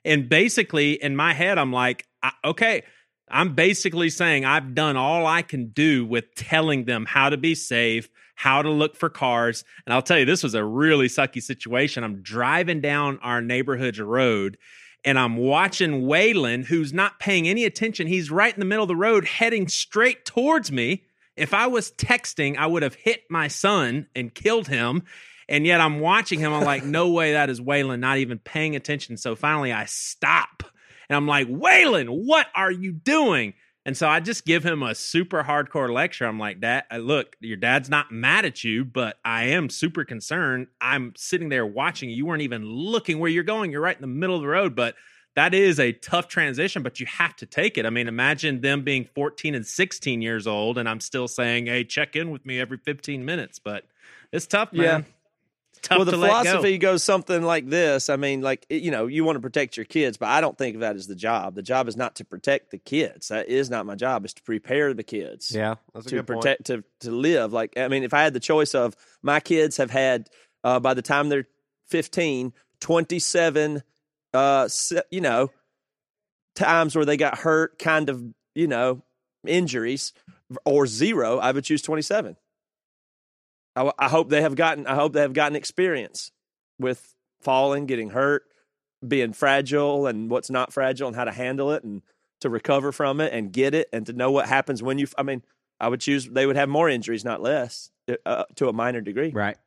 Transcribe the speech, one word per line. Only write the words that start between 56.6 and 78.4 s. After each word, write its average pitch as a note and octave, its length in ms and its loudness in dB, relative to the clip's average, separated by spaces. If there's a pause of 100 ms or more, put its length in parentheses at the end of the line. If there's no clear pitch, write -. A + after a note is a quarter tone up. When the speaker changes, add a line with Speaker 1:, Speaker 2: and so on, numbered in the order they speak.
Speaker 2:
goes F#3 260 2
something F#3 400 2
like E3 260 0
this. D3+ 400 2
I C#3+ 60 2
mean, C#3 260 -2
like, C3+ 280 -2
it, D3+ 120 -2
you E3+ 100 -2
know, A2+ 160 0
you D3+ 160 0
wanna D#3+ 160 0
protect B2+ 380 -2
your A2 80 -8
kids, C3+ 320 0
but A2 120 -2
I D3 120 6
don't D#3 160 0
think A#2+ 180 -4
of A2 60 -6
that G#2+ 140 -2
as F#2+ 120 -14
the G2 80 -10
job. G2 400 -2
The G2+ 80 -10
job B2 240 0
is A2 100 -8
not B2 200 -4
to - 80 -16
protect - 460 -2
the - 60 -14
kids. - 520 -4
That G#2+ 200 -6
is C3 200 0
not A2 160 -4
my G2+ 100 -10
job, A#2 300 -4
is - 100 -12
to - 80 -20
prepare C3 500 -2
the A2+ 100 -8
kids G2 500 -8
Speaker 3:
Yeah, A2 220 -2 (180)
that's A2+ 120 -16
a - 40 -16
Speaker 2:
to - 80 -4
Speaker 3:
good A#2+ 100 -6
point. A2+ 140 -4
Speaker 2:
protect, C3+ 240 0
to, A#2 180 -4 (180)
to A#2 100 -8
live. B2 420 2
Like, A2+ 240 -4
I C3 100 -2
mean, C3+ 160 0
if B2 100 -4
I D3 100 6
had D#3 100 2
the B2+ 60 -2
choice D#3 360 2
of, A#2+ 200 2 (260)
my C#3+ 180 2
kids D#3 380 0
have B2 140 0
had, B2+ 380 2 (340)
uh, B2+ 160 4
by C3 140 2
the B2+ 80 -2
time D3 280 2
they're C#3 180 0 (400)
fifteen, D3 640 -2 (260)
twenty-seven, D#3+ 1040 2 (500)
uh, C3+ 340 4
se-, - 340 -2 (100)
you F3+ 100 -4
know, C3 300 2 (1040)
times E3 400 2
where D3+ 100 2
they D3 120 2
got D3 220 0
hurt, D#3+ 400 0
kind D#3 300 0
of, B2+ 140 -6 (320)